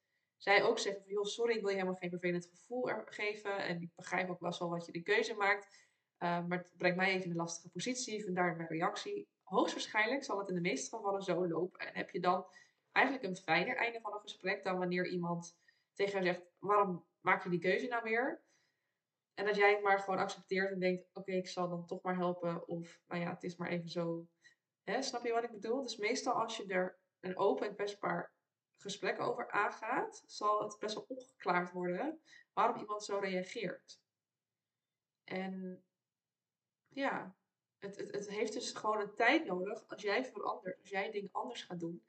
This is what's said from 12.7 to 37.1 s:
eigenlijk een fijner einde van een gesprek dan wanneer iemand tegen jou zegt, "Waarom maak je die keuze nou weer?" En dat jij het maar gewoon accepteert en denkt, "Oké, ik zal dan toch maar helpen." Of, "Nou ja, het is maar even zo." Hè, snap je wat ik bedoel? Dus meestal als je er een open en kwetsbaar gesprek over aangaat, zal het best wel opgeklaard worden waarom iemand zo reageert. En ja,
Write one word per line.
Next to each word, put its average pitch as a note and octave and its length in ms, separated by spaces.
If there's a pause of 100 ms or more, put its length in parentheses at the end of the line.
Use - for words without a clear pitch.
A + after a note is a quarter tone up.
eigenlijk B3 340
een F3+ 100
fijner F3 400
einde A#3 240
van G#3 120
een G#3 80
gesprek - 440
dan F#3 140
wanneer F3+ 280
iemand F3 500 (360)
tegen G3 200
jou F#3+ 120
zegt, F3+ 180 (160)
"Waarom F#3+ 480 (140)
maak F#3+ 240
je F#3 60
die F3 80
keuze G3+ 280
nou A#3+ 160
weer?" A#3+ 400 (920)
En G3 100
dat G#3 120
jij G3+ 140
het G#3 120
maar G3 160
gewoon F#3+ 200
accepteert F#3+ 520
en F#3+ 80
denkt, F#3 340
"Oké, F#3 200
ik F#3 160
zal F3+ 200
dan F3 180
toch F#3 160
maar F3+ 140
helpen." F3 520
Of, E3+ 380
"Nou F3 140
ja, F3 100
het F3+ 120
is F3+ 140
maar F3 120
even E3+ 200
zo." E3+ 380 (580)
Hè, A#3 180
snap B3 220
je A#3 80
wat A#3 120
ik A#3 60
bedoel? A3+ 320
Dus A#3 140
meestal A#3+ 360
als A3+ 240
je G#3 100
er F#3 320 (220)
een F#3 160
open G#3+ 320
en G3 60
kwetsbaar F3 580 (440)
gesprek - 440
over - 300
aangaat, A#3 760
zal G#3 360
het G#3+ 160
best G#3+ 160
wel - 140
opgeklaard F3+ 640
worden F#3 480 (320)
waarom A#3 240
iemand G#3 280
zo G3+ 140
reageert. F#3+ 840 (1200)
En F#3 600 (1040)
ja, A3+ 480 (420)